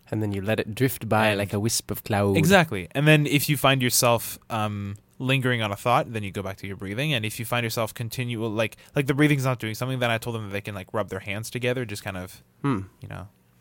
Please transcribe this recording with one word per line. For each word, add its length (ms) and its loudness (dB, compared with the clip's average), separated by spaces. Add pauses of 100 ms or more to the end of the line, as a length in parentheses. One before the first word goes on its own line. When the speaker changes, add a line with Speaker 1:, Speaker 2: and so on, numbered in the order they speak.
(100)
Speaker 1:
And 120 -2
then 100 -2
you 100 -4
let 180 0
it 140 -4
drift 340 -2
by 200 4
Speaker 2:
And 100 2
Speaker 1:
like 140 -2
a 80 0
wisp 300 -2
of 140 -6
cloud. 320 2
Speaker 2:
Exactly. 560 4
And 160 4
then 180 8
if 220 2
you 80 2
find 240 4
yourself, 580 2 (120)
um, 460 -4 (220)
lingering 440 0
on 100 -2
a 40 -4
thought, 360 2
then 100 -4
you 80 -6
go 120 -6
back 160 -8
to 80 -10
your 100 -8
breathing. 380 -4
And 100 0
if 140 -6
you 60 -6
find 200 -2
yourself 300 -2
continue, 500 -6
like, 320 -2 (180)
like, 120 0
the 80 2
breathing's 300 4
not 140 0
doing 160 -4
something, 260 -4
then 100 2
I 80 2
told 180 -4
them 80 -6
that 80 -8
they 100 -2
can, 120 -10
like, 180 -10
rub 180 -2
their 100 -6
hands 300 -8
together, 340 -2
just 200 -8
kind 120 -6
of, 260 -12 (200)
Speaker 1:
Hmm. 180 0 (220)
Speaker 2:
you 60 -14
know, 200 -12 (320)